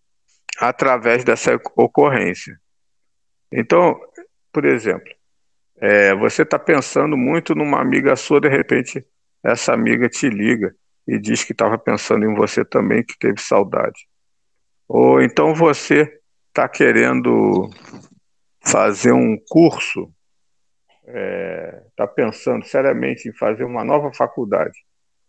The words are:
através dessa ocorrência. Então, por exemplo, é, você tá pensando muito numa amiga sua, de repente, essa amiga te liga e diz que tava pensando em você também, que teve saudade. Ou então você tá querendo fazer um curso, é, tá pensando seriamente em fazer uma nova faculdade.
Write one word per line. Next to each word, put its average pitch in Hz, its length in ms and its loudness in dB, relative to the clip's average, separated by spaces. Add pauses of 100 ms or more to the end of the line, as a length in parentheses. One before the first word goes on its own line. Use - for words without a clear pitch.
(580)
através 123 640 0
dessa 120 380 0 (160)
ocorrência. 117 840 0 (960)
Então, 165 480 2 (520)
por 147 120 -2
exemplo, 110 480 -2 (680)
é, 101 360 4
você 113 300 0
tá 151 140 0
pensando 151 580 0
muito 147 380 -2
numa 147 260 0
amiga 135 360 0
sua, 143 240 0
de 147 80 2
repente, 135 580 -2 (380)
essa 117 300 0
amiga 117 340 0
te 135 220 -4
liga 104 440 -2 (320)
e 117 120 -2
diz 110 260 -4
que - 80 -10
tava 110 260 0
pensando 107 460 -2
em 107 100 0
você 107 300 0
também, 117 400 0
que - 140 -18
teve 107 220 -2
saudade. - 680 -2 (800)
Ou 127 320 4
então 151 340 2
você 151 680 0 (320)
tá 127 140 0
querendo 117 1040 2 (960)
fazer 107 480 2
um 120 240 2 (120)
curso, 151 640 2 (960)
é, 90 760 -10 (120)
tá 117 120 -4
pensando 117 580 -4
seriamente 131 640 -2
em 107 40 -10
fazer 110 320 -4
uma 120 200 -6
nova 147 280 -2
faculdade. 101 640 -4 (500)